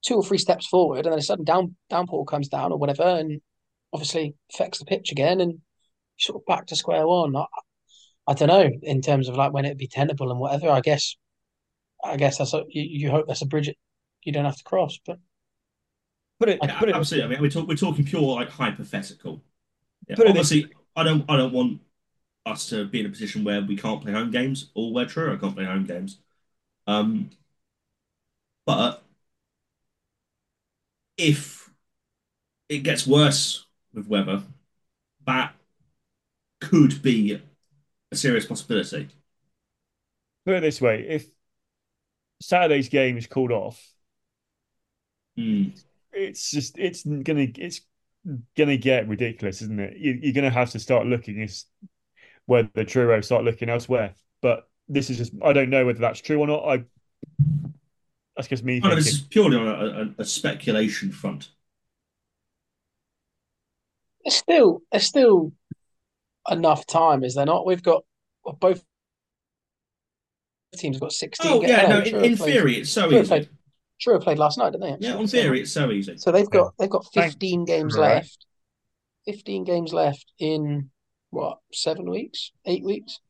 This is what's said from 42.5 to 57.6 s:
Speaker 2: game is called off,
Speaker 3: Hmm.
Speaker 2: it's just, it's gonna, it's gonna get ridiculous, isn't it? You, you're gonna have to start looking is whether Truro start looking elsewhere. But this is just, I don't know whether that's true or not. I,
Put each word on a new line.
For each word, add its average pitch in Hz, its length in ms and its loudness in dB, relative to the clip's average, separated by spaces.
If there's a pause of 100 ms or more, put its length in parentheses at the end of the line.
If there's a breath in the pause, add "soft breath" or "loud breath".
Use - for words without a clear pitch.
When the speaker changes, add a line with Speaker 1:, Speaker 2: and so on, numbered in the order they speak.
Speaker 2:
game 131 280 2
is 117 100 -10
called 127 260 -2
off, 107 300 -6 (1500)
Speaker 3:
Hmm. 190 340 0 (420)
Speaker 2:
it's - 400 -6
just, 143 260 -6
it's 180 240 -4
gonna, 147 540 -2
it's - 240 -12 (760)
gonna 147 200 2
get 123 320 2
ridiculous, 107 520 -4
isn't 107 200 -6
it? 98 180 -8
You, 131 240 -4
you're 143 100 0
gonna 135 180 2
have 120 200 0
to 117 80 -10
start 117 280 2
looking 117 340 -4
is 104 240 -12 (840 soft breath)
whether 113 380 2
Truro 120 380 2
start 117 220 0
looking 117 240 -2
elsewhere. 117 460 -2 (260)
But - 280 0 (200)
this 139 220 -2
is 120 80 -4
just, 120 140 -6 (100)
I 147 100 4
don't 135 160 4
know 131 160 4
whether 120 140 0
that's 113 220 -2
true 151 180 -2
or 147 80 2
not. 151 180 -2
I, 131 200 0 (1500)